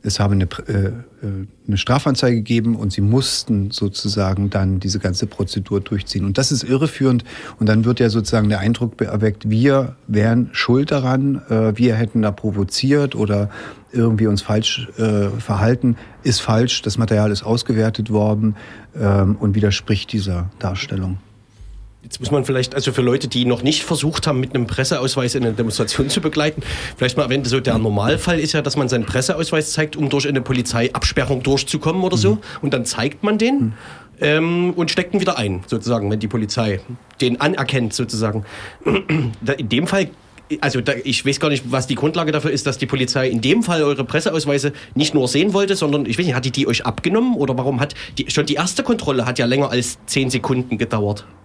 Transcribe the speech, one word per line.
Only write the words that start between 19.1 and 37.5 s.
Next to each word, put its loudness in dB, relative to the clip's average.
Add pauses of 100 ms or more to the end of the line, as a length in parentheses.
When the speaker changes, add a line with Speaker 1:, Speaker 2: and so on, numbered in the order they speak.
Speaker 1:
und 2
widerspricht 0
dieser -2
Darstellung. -4 (840)
Speaker 2:
Jetzt -12
muss -4
man 2
vielleicht, -2
also -2
für 0
Leute, 2
die 0
noch 0
nicht 0
versucht -2
haben, 2
mit -4
einem 2
Presseausweis -2
in 0
eine 2
Demonstration 0
zu 0
begleiten, -2 (340)
vielleicht 0
mal 2
erwähnen, 0
so 2
der 0
Normalfall 2
ist -2
ja, 0
dass -2
man 0
seinen 0
Presseausweis 0
zeigt, -2
um 0
durch 0
eine 0
Polizeiabsperrung 0
durchzukommen 0
oder 2
so. 4
Speaker 1:
Mhm. 0 (240)
Speaker 2:
Und 0
dann 0
zeigt -4
man 2
den, 2
Speaker 1:
Mhm. 0 (460)
Speaker 2:
ähm, 2
und 0
steckt -2
ihn 2
wieder 0
ein, -2
sozusagen, -2
wenn 0
die -4
Polizei -2 (400)
den 2
anerkennt, 0